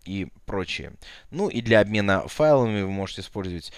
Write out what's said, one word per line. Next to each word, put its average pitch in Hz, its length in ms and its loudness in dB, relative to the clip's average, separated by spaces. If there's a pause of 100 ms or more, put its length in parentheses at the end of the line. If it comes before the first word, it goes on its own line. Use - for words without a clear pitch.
и 92 240 -8 (180)
прочие. - 460 -8 (400)
Ну 190 160 -4
и 117 140 -4
для 110 180 6
обмена 101 480 2
файлами 127 540 4
вы 95 100 -2
можете 98 300 -8
использовать 92 560 -8